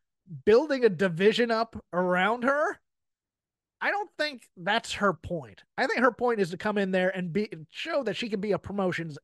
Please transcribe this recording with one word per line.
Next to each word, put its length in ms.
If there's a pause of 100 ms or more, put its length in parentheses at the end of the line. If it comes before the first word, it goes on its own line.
(440)
building 400
a 60
division 600
up 320 (100)
around 520
her, 340 (1000)
I 100
don't 280
think 240 (160)
that's 360
her 200
point. 480 (160)
I 80
think 140
her 120
point 280
is 100
to 80
come 180
in 140
there 180
and 240
be, 160 (220)
show 320
that 140
she 120
can 120
be 120
a 60
promotion's 640